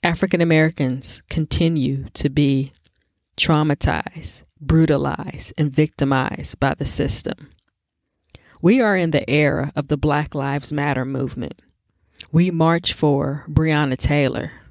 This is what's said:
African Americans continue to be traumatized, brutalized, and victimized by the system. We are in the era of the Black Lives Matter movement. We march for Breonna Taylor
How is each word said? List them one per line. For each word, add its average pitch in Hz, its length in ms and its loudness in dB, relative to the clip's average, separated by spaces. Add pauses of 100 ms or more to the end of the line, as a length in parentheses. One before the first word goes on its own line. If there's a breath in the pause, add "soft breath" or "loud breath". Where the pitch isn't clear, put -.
African 170 380 0
Americans 156 880 0
continue 151 840 0
to - 140 -2
be 135 440 2 (640)
traumatized, - 1040 0 (180)
brutalized, 151 960 0
and 151 160 0
victimized - 880 -2
by 135 160 0
the - 100 -6
system. - 640 -4 (1120 soft breath)
We 233 200 4
are 208 160 2
in 165 160 0
the - 180 0
era 143 460 2
of 143 100 -4
the 147 100 -2
Black 147 380 -2
Lives 139 380 -4
Matter 143 320 -2
movement. 131 580 -6 (720 loud breath)
We 175 180 4
march 165 420 2
for 143 560 0
Breonna 147 480 2
Taylor 139 540 0 (200)